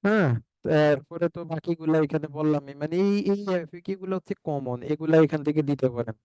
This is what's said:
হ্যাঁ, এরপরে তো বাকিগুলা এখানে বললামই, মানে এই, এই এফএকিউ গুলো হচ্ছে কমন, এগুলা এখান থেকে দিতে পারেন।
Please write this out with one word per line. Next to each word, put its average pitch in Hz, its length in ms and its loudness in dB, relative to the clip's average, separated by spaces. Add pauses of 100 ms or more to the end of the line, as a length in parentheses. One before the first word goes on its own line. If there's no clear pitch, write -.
হ্যাঁ, 202 260 4 (640)
এরপরে 165 360 -4
তো 175 160 -8
বাকিগুলা 160 600 -2
এখানে 151 220 -4
বললামই, 147 480 -2
মানে 151 220 -8
এই, 202 180 2 (180)
এই 202 100 -2 (200)
এফএকিউ 175 360 -8
গুলো 190 180 -6
হচ্ছে - 180 -6 (120)
কমন, 135 360 -4
এগুলা 156 340 2 (100)
এখান 151 180 -2
থেকে 151 260 0
দিতে 131 260 0
পারেন। 113 280 -6